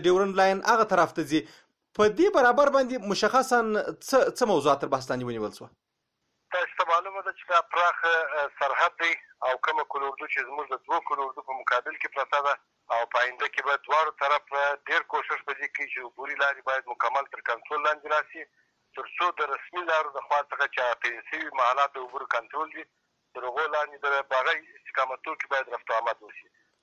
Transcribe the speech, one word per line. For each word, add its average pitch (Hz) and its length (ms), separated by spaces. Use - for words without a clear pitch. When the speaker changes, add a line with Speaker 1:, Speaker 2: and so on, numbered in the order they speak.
Speaker 1:
ډیورنډ 185 320
لاین 190 300
هغه 226 200
طرف 175 280
ته 170 100
ځي. 151 260
په 208 140
دې 339 260
برابر 269 340
باندې 262 300
مشخصاً 220 760
څه، - 180
څه - 160
موضوعات 143 340
تر 151 60
بحث 135 240
لاندې 127 140
ونیول 110 280
شوه؟ - 180
Speaker 2:
تاسو - 260
ته 185 120
معلومه 190 320
ده 190 100
چې - 180
دا 170 100
پراخ، 170 440
اه، 151 540
سرحد 143 340
دی 165 100
او 127 160
کومه 156 260
کول 143 180
اردو 139 240
چې 143 140
زموږ 139 280
د 131 80
دوو 160 140
کول 147 200
اردو 135 220
په 135 100
مقابل 127 420
کې - 200
پرته 143 280
ده 139 120
او 117 120
په 123 120
آینده 123 280
کې 131 180
به 139 120
دواړو 156 440
طرف، 143 220
اه، 143 260
ډېر 156 140
کوشش 147 440
په 143 60
دې 139 220
کوي 143 120
چې 131 200
عبوري 139 280
لارې 139 320
باید 131 200
مکمل 123 460
تر 135 80
کنټرول 120 460
لاندې 151 200
راسي، 151 380
تر - 120
څو 175 220
د 147 140
رسمي 175 320
لارو 156 260
د 139 100
خوا 143 220
څخه 139 240
چې - 140
هغه 123 140
تیل 120 260
شوي 156 180
محلات 131 340
د 135 40
عبور 127 360
کنټرول 139 420
دي، 156 80
تر 127 100
هغو 156 220
لاندې 147 360
د 143 40
هغه 139 460
استقامت 131 500
توکي 160 220
باید 131 280
رفت 113 160
آمد 113 320
وشي. - 260